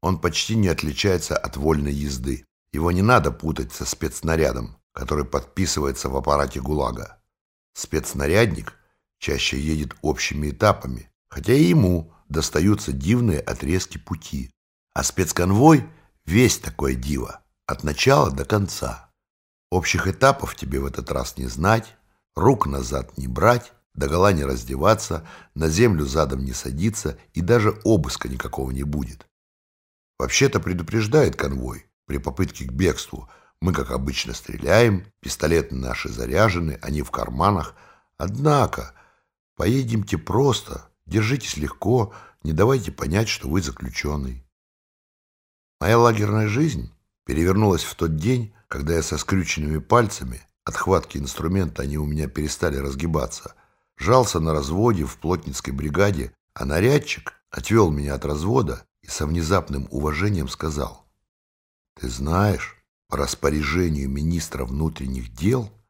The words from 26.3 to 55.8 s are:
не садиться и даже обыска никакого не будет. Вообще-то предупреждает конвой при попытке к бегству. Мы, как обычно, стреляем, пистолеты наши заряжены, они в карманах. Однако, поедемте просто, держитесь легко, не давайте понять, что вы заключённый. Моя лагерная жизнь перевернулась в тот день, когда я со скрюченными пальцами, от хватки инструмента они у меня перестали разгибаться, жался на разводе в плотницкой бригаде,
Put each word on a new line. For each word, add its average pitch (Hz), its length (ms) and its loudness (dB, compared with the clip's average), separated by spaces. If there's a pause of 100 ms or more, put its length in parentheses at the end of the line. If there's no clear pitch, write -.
не 65 80 -6
садиться 78 680 -4 (140)
и - 80 -4
даже 110 420 2
обыска 80 460 2
никакого 65 440 -6
не 65 100 -4
будет. 71 440 -6 (920)
Вообще-то 101 420 2
предупреждает 104 720 2
конвой 69 520 -6 (180)
при 69 140 -6
попытке - 480 -4
к 64 60 -8
бегству. - 580 -2 (320)
Мы, 90 100 2
как 69 180 -2
обычно, 65 440 -4
стреляем, 101 720 2 (140)
пистолеты 78 560 0
наши 62 340 -6
заряжены, 78 720 0
они 71 180 -4
в - 100 -6
карманах. 82 640 0 (440)
Однако, 131 720 0 (640)
поедемте 113 640 0
просто, 101 720 0 (160)
держитесь 110 500 -2
легко, 101 560 0 (300)
не 78 100 -2
давайте 107 380 2
понять, 101 380 -2
что - 200 -6
вы 85 140 0
заключённый. 65 840 -8 (1400)
Моя 110 160 4
лагерная 107 520 4
жизнь 113 440 0 (320)
перевернулась 90 600 4
в - 100 -10
тот 80 220 -2
день, 110 360 0 (140)
когда 73 280 -4
я 80 80 2
со 78 140 -4
скрюченными 78 600 -2
пальцами, 73 640 0 (220)
от - 120 -6
хватки 90 420 0
инструмента 78 640 -2
они 71 160 -4
у 76 60 -2
меня 76 220 -2
перестали 76 500 -2
разгибаться, 69 800 -4 (420)
жался 110 440 4
на 80 120 0
разводе 82 520 0
в 69 140 -10
плотницкой 78 540 -4
бригаде, 76 600 0 (180)